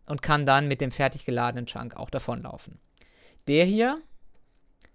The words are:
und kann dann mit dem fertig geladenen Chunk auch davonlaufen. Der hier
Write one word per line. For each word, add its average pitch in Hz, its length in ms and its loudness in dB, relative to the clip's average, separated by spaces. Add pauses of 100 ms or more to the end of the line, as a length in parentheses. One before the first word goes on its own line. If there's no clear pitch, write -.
und 147 160 -6
kann 147 240 2
dann 139 200 6
mit 139 140 -2
dem 135 80 -2
fertig 135 360 -2
geladenen 120 420 -2
Chunk 123 300 -12
auch - 120 -10
davonlaufen. - 680 -10 (680)
Der 147 160 6
hier 226 380 2 (920)